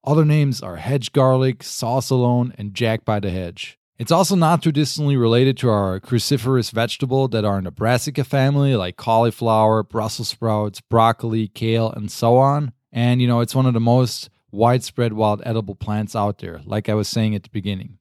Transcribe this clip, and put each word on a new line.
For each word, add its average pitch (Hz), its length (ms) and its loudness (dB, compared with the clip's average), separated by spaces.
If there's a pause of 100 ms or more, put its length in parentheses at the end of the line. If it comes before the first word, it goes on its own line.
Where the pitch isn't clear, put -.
Other 151 220 2
names 151 380 2
are 90 140 -12
hedge 127 360 -4
garlic, 131 500 2
sauce 123 460 -4
alone, 123 480 0
and 104 160 -10
jack 110 320 -2
by 107 160 -2
the 98 100 -4
hedge. 90 480 -10 (200)
It's 117 120 -6
also 180 240 4
not 165 300 2
too 165 80 2
distantly 143 440 0
related 120 420 2
to 127 100 0
our 98 320 0
cruciferous 120 720 -2
vegetable 127 560 -2
that 113 160 0
are 101 140 0
in 95 60 -4
the 87 60 -8
brassica 123 540 -2
family, 139 500 2
like 92 220 -4
cauliflower, 110 880 2
Brussels 110 460 -6
sprouts, 107 500 -4
broccoli, 113 640 2
kale, 113 460 -2
and 104 180 -10
so 117 260 2
on. 139 360 2 (180)
And, 123 300 2
you 123 80 2
know, 120 100 2
it's 117 160 -2
one 131 120 2
of 123 80 2
the 113 60 2
most 120 480 2 (220)
widespread 120 600 0
wild 107 320 0
edible 110 320 -4
plants 107 400 -6
out 104 220 -2
there, 82 260 -12
like 104 240 -4
I 107 60 0
was 107 120 0
saying 110 300 -2
at 92 80 -8
the - 60 -20
beginning. 98 500 -8